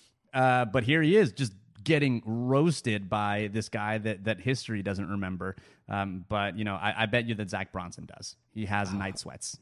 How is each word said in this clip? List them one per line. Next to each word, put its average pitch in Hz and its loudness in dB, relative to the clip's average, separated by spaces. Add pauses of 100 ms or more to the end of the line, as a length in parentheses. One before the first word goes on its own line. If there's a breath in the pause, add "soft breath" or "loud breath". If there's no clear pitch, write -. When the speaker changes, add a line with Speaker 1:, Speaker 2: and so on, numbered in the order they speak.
(320 soft breath)
Speaker 1:
uh, 127 6
but 113 0
here 156 4
he 165 6
is 180 6
just 123 -2 (320)
getting 143 4
roasted 120 2
by 104 0
this 107 -2
guy 107 -2
that, 104 -4
that 104 -2
history 117 -2
doesn't 95 -2
remember. 95 -4 (320 loud breath)
Um, 98 -4
but, 101 -2
you 110 -2
know, 101 -2
I, 101 -2
I 113 0
bet 117 0
you 117 -2
that 101 -6
Zach 95 -6
Bronson 87 -10
does. - -18 (160)
He 110 -6
has 101 0
Speaker 2:
Wow. 101 -2
Speaker 1:
night 98 -6
sweats, - -12